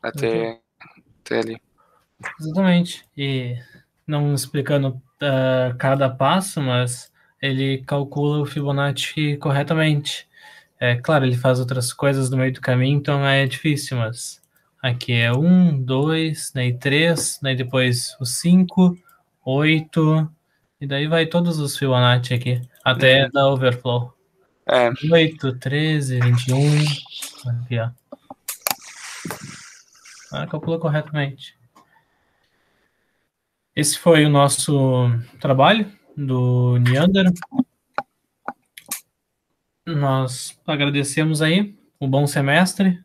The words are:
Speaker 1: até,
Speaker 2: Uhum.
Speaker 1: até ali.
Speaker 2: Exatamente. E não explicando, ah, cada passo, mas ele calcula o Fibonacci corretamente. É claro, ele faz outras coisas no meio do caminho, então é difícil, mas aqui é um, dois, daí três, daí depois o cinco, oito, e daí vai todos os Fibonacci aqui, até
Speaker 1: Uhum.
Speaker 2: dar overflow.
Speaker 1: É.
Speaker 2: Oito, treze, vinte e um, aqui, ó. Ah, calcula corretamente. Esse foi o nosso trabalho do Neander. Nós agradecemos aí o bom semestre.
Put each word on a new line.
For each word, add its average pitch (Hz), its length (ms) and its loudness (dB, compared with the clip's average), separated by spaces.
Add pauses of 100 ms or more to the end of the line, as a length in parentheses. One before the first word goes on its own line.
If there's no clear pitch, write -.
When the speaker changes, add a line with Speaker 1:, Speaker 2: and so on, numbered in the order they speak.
Speaker 1:
até, 113 520 -4
Speaker 2:
Uhum. 117 80 -18 (600)
Speaker 1:
até 120 200 -4
ali. 113 220 -8 (760)
Speaker 2:
Exatamente. 175 640 0 (120)
E 131 400 -4 (500)
não 147 260 0
explicando, 135 720 -2 (180)
ah, 131 560 0
cada 139 320 2
passo, 151 520 0
mas 123 520 -2 (300)
ele 135 420 -2
calcula 147 580 -2
o 139 40 -2
Fibonacci 143 920 -2
corretamente. 147 880 -2 (500)
É 123 180 0
claro, 143 300 0
ele 127 100 0
faz 127 240 0
outras 127 320 -4
coisas 135 380 -2
no 131 80 -2
meio 131 140 0
do - 80 -12
caminho, 131 360 0
então 143 300 0
é 135 200 2
difícil, 139 520 -4
mas 113 420 -8 (400)
aqui 123 320 -4
é 117 200 2
um, 170 500 4
dois, 151 720 -2
daí 127 240 0
três, 156 640 0
daí 135 120 0
depois 123 640 -2
o 131 60 -8
cinco, 175 720 2 (480)
oito, 156 840 0 (500)
e 143 60 -10
daí 139 200 -4
vai 160 200 2
todos 170 320 0
os 143 180 -4
Fibonacci 123 560 2
aqui, 123 300 -2 (220)
até 131 400 6
Speaker 1:
Uhum. 131 60 -6
Speaker 2:
dar 139 180 4
overflow. 123 680 0 (500)
Speaker 1:
É. 127 220 4 (240)
Speaker 2:
Oito, 156 460 2
treze, 143 640 -2
vinte 123 280 2
e 127 60 2
um, 143 1080 -2
aqui, 120 160 -4
ó. 113 120 -4 (2500)
Ah, 143 140 -8
calcula 165 320 -6
corretamente. 151 800 -4 (2250)
Esse 147 220 -2
foi 156 260 6
o 151 60 4
nosso 135 800 2 (320)
trabalho 160 520 2 (240)
do 123 600 2
Neander. 170 520 4 (2500)
Nós 135 800 -2
agradecemos 147 800 0
aí 190 340 0 (220)
o 139 80 -4
bom 139 220 2
semestre. 180 760 2